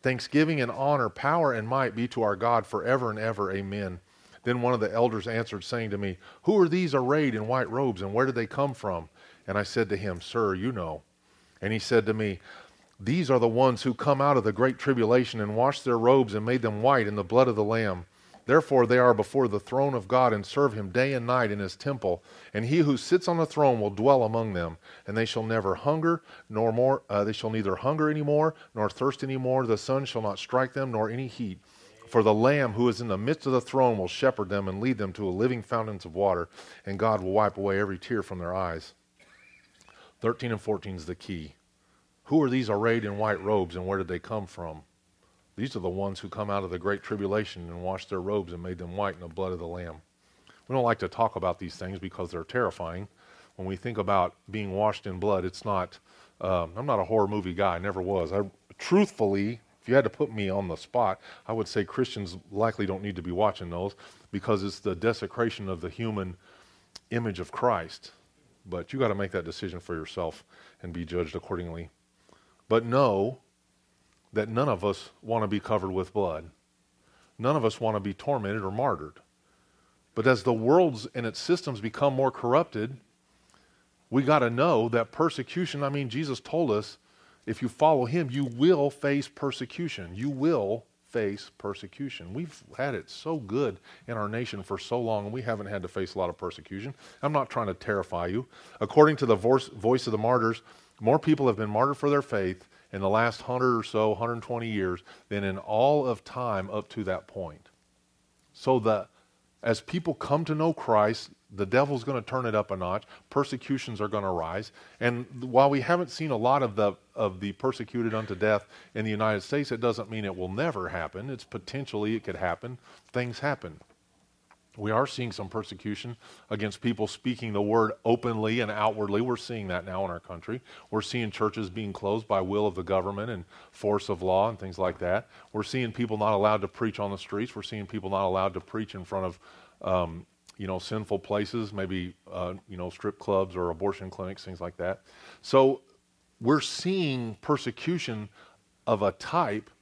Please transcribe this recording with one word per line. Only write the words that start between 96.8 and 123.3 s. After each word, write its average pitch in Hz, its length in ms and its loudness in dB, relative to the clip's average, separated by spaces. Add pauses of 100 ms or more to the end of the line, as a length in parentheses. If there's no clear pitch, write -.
I'm 147 120 -2
not 139 160 0
trying 113 180 -2
to 95 60 -2
terrify 87 540 -4
you. 113 180 -4 (340)
According 151 380 8
to 131 80 0
the 113 100 6
voice, 123 320 2
Voice 117 400 0
of 117 40 -2
the 107 60 0
Martyrs, 113 440 2 (400)
more 117 180 6
people 143 280 4
have 107 100 2
been 107 120 -2
martyred 131 280 2
for 143 120 0
their 143 120 4
faith 95 460 -4 (260)
in 98 80 -4
the 98 80 2
last 113 320 2
hundred 127 360 0
or 113 60 -4
so, 107 320 2
hundred 117 260 -4
twenty 117 300 -6
years 92 320 -2 (240)
than 101 160 -4
in 95 140 -2
all 131 480 2
of 117 180 -2
time 107 460 -4
up 107 200 -6
to 110 140 -8
that 92 240 -4
point. 82 420 -12 (840)
So 131 260 4
the, 107 280 2 (540)
as 113 200 0
people 165 320 -4
come 151 320 0
to 156 100 -2
know 160 160 2
Christ, 110 600 2 (240)
the 98 100 -2
devil's 127 380 2
gonna 127 180 -2
turn 127 240 -4
it 110 100 0
up 104 160 2
a 98 60 -4
notch. 92 260 -2 (260)
Persecutions 135 720 -2
are 104 80 -2
gonna 98 240 -2
rise. 87 400 -4 (280)
And 120 260 0 (160)
while 127 280 6
we 139 120 2
haven't 170 300 0
seen 156 200 -6
a 120 60 0
lot 131 260 4
of 107 120 -4
the, 101 180 2 (220)
of 95 240 -2
the 101 140 -4
persecuted 120 600 -4
unto 110 220 -4
death 104 320 2 (260)
in 110 100 -4
the 110 80 -2
United 107 300 0
States, 143 300 -4
it 113 100 -4
doesn't 113 280 -2
mean 110 140 -6
it 95 120 -4
will 92 140 -6
never 107 380 -2
happen. 90 420 -6
It's 127 140 -10
potentially, 113 720 -6
it 107 80 -6
could 92 120 -8
happen. 92 420 -6 (340)
Things 123 280 -4